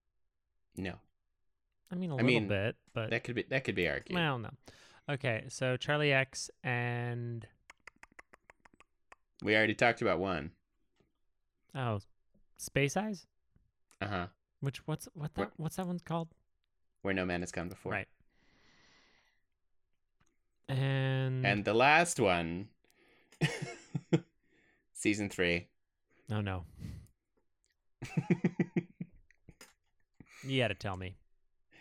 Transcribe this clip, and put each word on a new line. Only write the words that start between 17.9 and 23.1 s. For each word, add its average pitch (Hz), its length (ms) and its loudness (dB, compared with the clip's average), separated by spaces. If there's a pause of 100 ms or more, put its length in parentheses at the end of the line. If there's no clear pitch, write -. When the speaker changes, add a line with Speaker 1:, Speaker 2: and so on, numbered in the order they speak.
Speaker 2:
Right. 98 160 -6 (2500)
And 135 760 0
Speaker 1:
And 101 200 4
the 101 100 4
last 151 440 6
one. 90 500 2 (720)